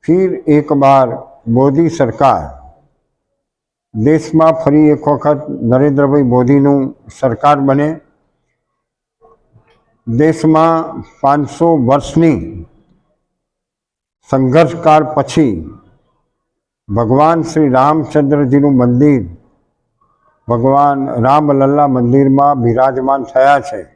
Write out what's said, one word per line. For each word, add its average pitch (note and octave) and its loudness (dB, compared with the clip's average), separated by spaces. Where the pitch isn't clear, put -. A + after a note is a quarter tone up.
ફિર F#3 0
એક D3 0
બાર C3+ 4
મોદી C#3 0
સરકાર, A#2 0
દેશમાં D#3 0
ફરી D3+ 2
એક D3 -2
વખત D3 -2
નરેન્દ્રભાઈ C#3 2
મોદીનું C#3 2
સરકાર C#3 0
બને, C#3+ 0
દેશમાં D#3 2
પાંચસો D3 -2
વર્ષની C#3+ 0
સંઘર્ષકાળ D3+ 2
પછી D3 -2
ભગવાન C3 0
શ્રી D#3 -2
રામચંદ્રજીનું C#3+ 0
મંદિર, B2 2
ભગવાન C3+ 0
રામલલ્લા C#3+ 2
મંદિરમાં C3+ 2
બિરાજમાન C3 -2
થયા C3+ 2
છે. G#2+ -10